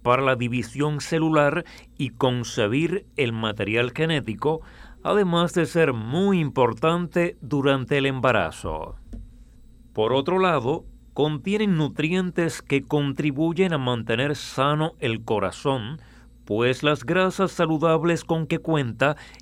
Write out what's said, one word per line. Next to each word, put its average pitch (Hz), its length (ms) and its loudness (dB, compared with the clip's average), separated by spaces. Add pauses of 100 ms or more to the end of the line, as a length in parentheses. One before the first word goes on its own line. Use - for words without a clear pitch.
para 123 160 4
la 131 140 2
división 123 680 -2
celular 160 640 2 (320)
y 139 120 -2
concebir 127 1000 0 (100)
el 120 160 0
material 110 580 -2
genético, 156 680 -2 (400)
además 175 540 2
de 165 100 2
ser 156 280 2
muy 165 460 0
importante 160 1000 0
durante 139 560 0
el 135 80 2
embarazo. 107 920 -2 (960)
Por 110 200 2
otro 151 240 0
lado, 165 480 0 (300)
contienen 190 600 0
nutrientes 165 880 0
que 139 220 0
contribuyen 147 880 0
a 147 60 -2
mantener 123 560 -2
sano 151 640 -2
el 113 240 -4
corazón, 113 760 -2 (460)
pues 120 380 0
las 147 200 0
grasas 185 480 0
saludables 160 720 2
con 160 220 -2
que 165 140 -2
cuenta 139 580 0 (240)